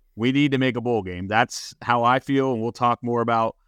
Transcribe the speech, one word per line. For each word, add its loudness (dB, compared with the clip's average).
We 0
need 2
to 0
make 0
a -4
bowl 0
game. -8
That's -2
how 0
I 4
feel. 0
And -2
we'll -4
talk -2
more 0
about 0